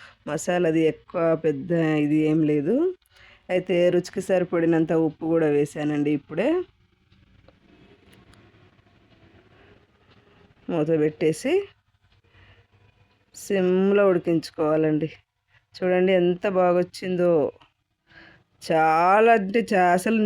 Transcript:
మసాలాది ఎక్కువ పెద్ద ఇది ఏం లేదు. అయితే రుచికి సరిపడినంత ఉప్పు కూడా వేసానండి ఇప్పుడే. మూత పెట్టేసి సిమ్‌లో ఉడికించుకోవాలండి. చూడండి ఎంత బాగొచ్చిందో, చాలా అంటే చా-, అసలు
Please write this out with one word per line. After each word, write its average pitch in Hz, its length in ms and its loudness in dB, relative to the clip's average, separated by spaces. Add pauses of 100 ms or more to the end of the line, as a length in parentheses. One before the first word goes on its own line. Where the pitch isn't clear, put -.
(260)
మసాలాది 160 560 -2 (100)
ఎక్కువ - 280 -10 (240)
పెద్ద 151 260 -4 (340)
ఇది 151 140 0 (120)
ఏం 160 100 2 (100)
లేదు. 151 260 0 (800)
అయితే 180 220 -2 (180)
రుచికి 180 340 -4
సరిపడినంత 170 640 0 (140)
ఉప్పు 156 260 -8
కూడా 160 240 2
వేసానండి 147 640 -2
ఇప్పుడే. 170 300 -4 (4000)
మూత 156 200 -2 (140)
పెట్టేసి 160 520 -2 (1800)
సిమ్‌లో 190 720 0
ఉడికించుకోవాలండి. 156 1000 -2 (640)
చూడండి 185 380 0
ఎంత 175 320 0 (140)
బాగొచ్చిందో, 180 720 0 (1300)
చాలా 175 720 2
అంటే 208 340 -2
చా-, 185 160 2 (120)
అసలు 220 300 -2